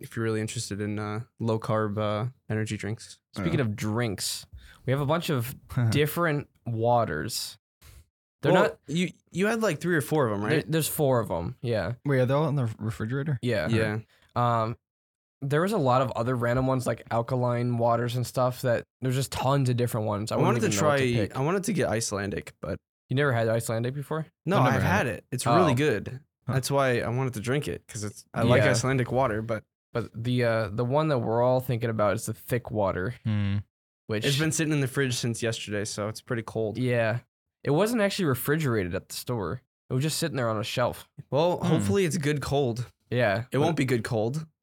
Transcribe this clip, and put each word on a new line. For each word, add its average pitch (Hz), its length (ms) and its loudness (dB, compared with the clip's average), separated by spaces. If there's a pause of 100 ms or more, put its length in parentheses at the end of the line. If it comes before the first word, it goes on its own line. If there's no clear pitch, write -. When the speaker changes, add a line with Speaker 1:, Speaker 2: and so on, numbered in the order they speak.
Speaker 1:
if - 140 -14
you're 113 100 -2
really 110 160 0
interested 107 400 -6
in, 104 180 -4
uh, 107 220 -6 (180)
low-carb, 110 580 0
uh, 107 300 -2 (220)
energy 110 280 -2
drinks. - 400 -8 (160)
Speaker 2:
Speaking 95 220 -2
Speaker 3:
Yeah. 117 60 2
Speaker 2:
of 107 160 -2
drinks, 107 680 -4 (400)
we 123 60 0
have 135 100 0
a 143 40 0
bunch 160 260 0
of 127 240 -2 (140)
Speaker 3:
<laughs> 117 200 2
Speaker 2:
different 147 580 2 (360)
waters. 107 760 0 (840)
They're 143 120 4
Speaker 1:
Well, 185 100 8
Speaker 2:
not - 240 -2
Speaker 1:
you, 165 220 0 (220)
you 185 160 0
had, 226 140 0
like, 196 200 0
three 175 140 0
or 147 60 2
four 147 260 2
of 107 60 0
'em, 101 140 -2
Speaker 2:
there, 156 120 2
Speaker 1:
right? - 120 -4
Speaker 2:
there's 156 160 0
four 131 320 2
of 101 100 -2
'em, 87 320 -4
yeah. 110 320 -2 (120)
Speaker 3:
Wait, 139 140 2
are 127 60 4
they 127 80 2
all 151 140 2
in 147 80 0
the 117 240 0
refrigerator? 123 640 -4
Speaker 2:
Yeah. 107 260 0
Speaker 1:
Yeah. 110 320 0 (360)
Speaker 2:
Um, 117 420 2 (640)
there 139 200 0
was 190 120 2
a 226 40 2
lot 131 240 4
of 131 140 0
other 120 200 0
random 120 320 2
ones, 131 200 0
like 117 240 -2
alkaline 120 680 0
waters 117 380 2
and 123 120 -2
stuff, 127 340 0
that 117 240 2 (160)
there's 127 140 0
just 135 160 -2
tons 135 380 2
of 123 80 2
different 120 300 -2
ones. 104 240 -2
I 110 40 -2
Speaker 1:
I - 20 0
Speaker 2:
wouldn't 147 180 4
Speaker 1:
wanted 233 60 0
to 220 60 2
Speaker 2:
even 104 160 0
know 151 60 4
what 143 80 4
to 131 160 2
Speaker 1:
try, 117 140 2
Speaker 2:
pick. - 100 -8
Speaker 1:
I 131 40 0
wanted 175 240 0
to 233 80 0
get 127 160 0
Icelandic, 101 720 -4
but - 180 -6 (300)
Speaker 2:
You 127 60 0
never 143 180 2
had 113 160 2
Icelandic 117 460 -2
before? 151 320 -6 (180)
Speaker 1:
No, 185 140 2
Speaker 3:
I've 147 60 6
never 110 120 4
Speaker 1:
I've 95 60 2
Speaker 3:
had 170 140 2
Speaker 1:
had 185 100 0
Speaker 3:
it. 92 100 -4
Speaker 1:
it. - 140 -14
It's - 160 -4
really 120 240 6
Speaker 2:
Oh. - 40 2
Speaker 1:
good. 123 440 0 (260)
Speaker 3:
Huh. 123 80 -4
Speaker 1:
That's 131 160 0
why 135 300 2
I 82 100 -2
wanted 127 240 -2
to 104 60 -8
drink 127 280 -2
it, - 200 -8
'cause 107 160 -10
it's, 104 200 -10 (120)
I 117 80 0
like 123 200 6
Speaker 2:
Yeah. 104 80 6
Speaker 1:
Icelandic 127 400 2
water, 120 300 0
but 110 220 -4 (280)
Speaker 2:
But 117 220 -4
the, 123 300 0
uh, 113 260 2
the 117 160 -2
one 147 220 2
that 147 100 2
we're 113 240 2
all 127 200 4
thinking 120 280 -2
about 107 260 4
is 107 120 -6
the 110 80 -4
thick - 340 -4
water, 101 460 0 (100)
Speaker 3:
Hmm. 101 320 0 (480)
Speaker 2:
which 107 180 -4
Speaker 1:
It's 139 140 2
been 156 140 0
sitting 156 200 0
in 147 100 2
the 135 60 0
fridge 131 280 -2
since 117 260 -4
yesterday, 104 420 -4
so 104 240 -4
it's 110 140 -8
pretty 113 220 -4
cold. 110 340 -4
Speaker 2:
Yeah. 120 440 0 (420)
It - 80 0
wasn't 214 320 2
actually 196 220 0
refrigerated 127 680 0
at - 160 -6
the - 60 -12
store. 110 480 -6 (260)
It - 60 -6
was 131 80 0
just 156 160 -2
sitting 170 180 -2
there 123 100 0
on 110 120 0
a 107 40 -2
shelf. 113 460 -4 (220)
Speaker 1:
Well, 165 260 2
Speaker 3:
Hmm. - 100 -4
Speaker 1:
hopefully 175 380 2
it's 151 120 -2
good 147 220 -2
cold. 127 460 -2 (240)
Speaker 2:
Yeah, 113 300 2
Speaker 1:
It 120 140 -8
Speaker 2:
but 131 80 2
Speaker 1:
won't 160 160 2
be 147 80 2
good 120 180 0
cold, 123 420 -2 (180)